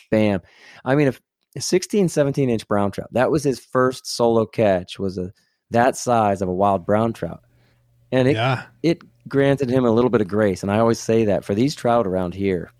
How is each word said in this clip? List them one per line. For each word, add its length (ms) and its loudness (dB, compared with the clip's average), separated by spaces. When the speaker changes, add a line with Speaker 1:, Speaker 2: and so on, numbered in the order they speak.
Speaker 1:
bam. 300 2
I 100 0
mean, 120 2
if 140 -4
a 60 -12
sixteen, 480 0
seventeen 400 0
inch 180 -4
brown 240 0
trout, 220 -10
that 180 2
was 120 0
his 160 -2
first 480 -2
solo 380 2
catch, 540 0
was 180 -6
a, 140 -8
that 260 2
size 440 0
of 80 -4
a 40 -2
wild 320 0
brown 280 0
trout. 300 -12
And 180 2
it, 60 2
Speaker 2:
Yeah. 300 -2
Speaker 1:
it 180 0
granted 420 0
him 160 2
a 60 4
little 200 4
bit 100 2
of 60 -4
grace. 360 0
And 80 -2
I 80 2
always 200 2
say 260 0
that 200 0
for 100 -4
these 200 0
trout 320 0
around 280 -4
here 440 -4